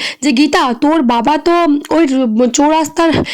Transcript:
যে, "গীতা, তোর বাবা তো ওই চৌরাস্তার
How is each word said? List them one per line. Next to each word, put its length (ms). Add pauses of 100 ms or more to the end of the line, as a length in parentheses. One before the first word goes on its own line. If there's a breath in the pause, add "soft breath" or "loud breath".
(220 loud breath)
যে, 100
"গীতা, 420
তোর 280
বাবা 360
তো 140 (380)
ওই 180 (460)
চৌরাস্তার 560 (240 loud breath)